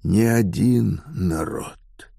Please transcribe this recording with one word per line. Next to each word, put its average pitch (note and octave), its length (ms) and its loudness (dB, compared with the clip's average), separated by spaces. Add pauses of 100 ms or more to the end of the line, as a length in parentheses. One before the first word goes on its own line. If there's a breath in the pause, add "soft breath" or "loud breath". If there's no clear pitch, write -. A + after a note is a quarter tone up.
не G2+ 220 2
один A2+ 840 2
народ. - 720 -6 (400)